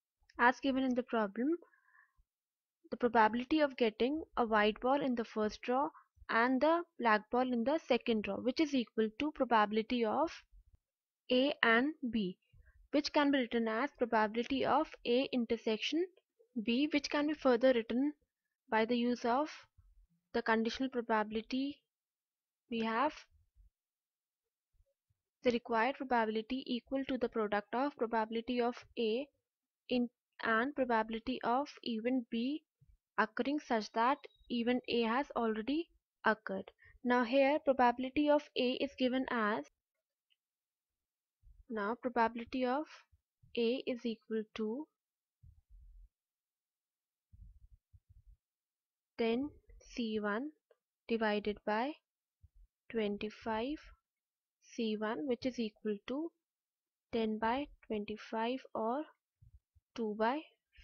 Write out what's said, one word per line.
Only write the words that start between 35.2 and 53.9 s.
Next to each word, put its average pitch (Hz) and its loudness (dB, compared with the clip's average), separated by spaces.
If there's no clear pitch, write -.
already 226 0
occurred. 214 -2
Now 247 4
here 269 4
probability 254 2
of 294 4
A 254 0
is 269 -2
given 254 2
as, 233 0
now 220 -2
probability 240 0
of 277 0
A 233 2
is 240 -4
equal 220 -4
to 226 -4
ten 240 0
C 220 -4
one 214 -2
divided 208 -2
by 226 -2
twenty-five 220 -4